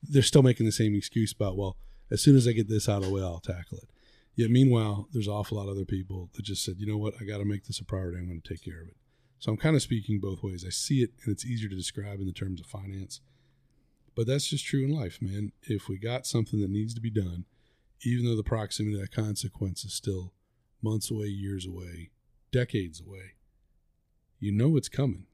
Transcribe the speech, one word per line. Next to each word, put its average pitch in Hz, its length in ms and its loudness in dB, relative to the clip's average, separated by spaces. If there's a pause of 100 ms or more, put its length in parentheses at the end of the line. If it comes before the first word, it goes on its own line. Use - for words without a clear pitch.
they're 139 200 6
still 143 200 8
making 120 240 6
the 107 60 2
same 107 220 2
excuse 104 380 0
about, 95 240 -2
"Well, 98 200 -2 (340)
as 110 120 0
soon 143 140 10
as 120 100 8
I 120 60 4
get 107 160 2
this 107 200 0
out 101 140 2
of 95 60 -2
the 98 60 0
way, 98 80 0
I'll 85 180 -4
tackle - 380 -8
it." - 100 -20 (480)
Yet 113 140 4
meanwhile, 113 600 6
there's 110 160 -2
an 104 40 -2
awful 104 260 -2
lot 101 60 -4
of 98 120 -4
other 98 80 -2
people 92 500 -6
that - 80 -10
just 101 220 -6
said, 90 140 -6
"You 104 80 -4
know 107 120 -2
what? 104 220 -2
I 107 40 -10
gotta 101 200 -6
make 101 200 -2
this - 160 -8
a 101 40 -12
priority. 92 340 -4
I'm 90 100 -6
gonna 85 120 -8
take - 220 -10
care 82 200 -12
of 87 60 -18
it." - 80 -20 (420)
So - 140 -2
I'm 110 60 -2
kinda 160 220 4
speaking 107 400 -2
both 95 220 -4
ways. 90 240 -6
I 92 40 -8
see 131 320 2
it, 113 100 0 (100)
and 107 100 -2
it's - 120 -4
easier 117 240 -4
to 98 80 -8
describe 101 440 -8
in 98 60 -4
the 92 60 -6
terms 92 280 -6
of - 60 -16
finance. 98 540 -12 (920)
But 117 120 0
that's 135 220 0
just 147 160 -2
true 135 200 2
in 135 60 0
life, 135 300 -4
man. 101 320 -4 (120)
If 104 240 -4
we 95 100 -6
got 117 280 -4
something 110 340 0
that 95 100 0
needs 107 240 -2
to 117 60 -8
be 113 100 -4
done, 90 340 -2 (580)
even 120 220 0
though 120 120 2
the 107 80 0
proximity 107 500 0
of 101 80 -2
that 98 100 -8
consequence 104 720 -4
is 95 80 -10
still 92 400 -6 (480)
months 107 300 -2
away, 107 160 -4
years 98 400 -4
away, 87 440 -12 (420)
decades 98 480 0
away, 95 340 -18 (1040)
you 101 140 -2
know 131 240 6
it's - 120 2
coming 95 460 -2